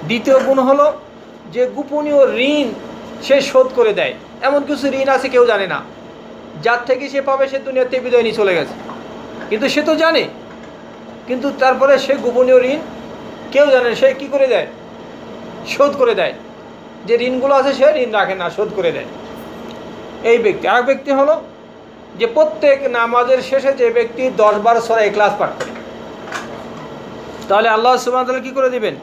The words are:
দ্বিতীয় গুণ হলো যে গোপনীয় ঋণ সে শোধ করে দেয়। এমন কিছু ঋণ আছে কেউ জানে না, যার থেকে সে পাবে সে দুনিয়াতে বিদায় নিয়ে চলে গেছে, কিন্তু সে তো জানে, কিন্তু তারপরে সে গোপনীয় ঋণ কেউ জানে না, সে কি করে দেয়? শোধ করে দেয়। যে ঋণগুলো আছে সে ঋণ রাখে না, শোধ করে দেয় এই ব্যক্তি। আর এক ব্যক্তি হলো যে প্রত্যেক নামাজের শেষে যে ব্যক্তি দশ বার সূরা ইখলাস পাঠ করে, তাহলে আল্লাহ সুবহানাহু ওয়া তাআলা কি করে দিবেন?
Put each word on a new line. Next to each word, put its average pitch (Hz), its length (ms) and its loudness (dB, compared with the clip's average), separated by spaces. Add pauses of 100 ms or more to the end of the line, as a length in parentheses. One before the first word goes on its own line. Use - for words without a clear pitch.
দ্বিতীয় 233 360 2
গুণ 262 200 2
হলো 285 340 4 (580)
যে 202 160 0
গোপনীয় 277 680 2
ঋণ 277 320 2 (540)
সে 269 180 4
শোধ 262 340 4
করে 226 180 4
দেয়। 151 200 -2 (280)
এমন 285 220 2
কিছু 285 240 -4
ঋণ 269 220 0
আছে 262 200 0
কেউ 247 160 6
জানে 202 220 0
না, 147 140 -4 (840)
যার 233 220 2
থেকে 262 240 -2
সে 277 120 -4
পাবে 269 260 0
সে 269 120 -6
দুনিয়াতে 254 400 -2
বিদায় 240 240 2
নিয়ে 220 120 -2
চলে 196 200 2
গেছে, - 180 -2 (760)
কিন্তু 220 200 0
সে 294 120 0
তো 311 140 2
জানে, 320 320 2 (1000)
কিন্তু 254 320 -4
তারপরে 262 400 4
সে 269 160 0
গোপনীয় 254 440 4
ঋণ 262 200 0 (720)
কেউ 285 160 6
জানে 254 220 4
না, 220 60 -2
সে 262 180 4
কি 277 140 -8
করে 269 200 2
দেয়? 180 200 0 (1000)
শোধ 277 300 2
করে 233 180 2
দেয়। 175 180 -2 (720)
যে 226 100 2
ঋণগুলো 254 400 2
আছে 269 180 2
সে 240 120 2 (100)
ঋণ 247 160 -2
রাখে 190 240 0
না, 175 140 -4
শোধ 196 260 -4
করে 170 160 0
দেয় 131 140 -6 (1160)
এই 233 140 6
ব্যক্তি। 202 300 0
আর 220 120 4
এক 240 60 0
ব্যক্তি 269 260 0
হলো 285 300 2 (800)
যে 226 80 0
প্রত্যেক 285 600 2
নামাজের 240 540 2
শেষে 269 320 0
যে 247 160 2
ব্যক্তি 233 480 -2
দশ 208 160 4 (100)
বার 233 180 4
সূরা 226 220 2
ইখলাস 202 360 2
পাঠ 160 100 0 (100)
করে, - 100 -8 (1800)
তাহলে 214 220 4
আল্লাহ 233 280 4
সুবহানাহু 254 340 -2
ওয়া 254 80 -2
তাআলা 254 100 -10
কি 262 120 -2
করে 254 80 4
দিবেন? 214 340 -4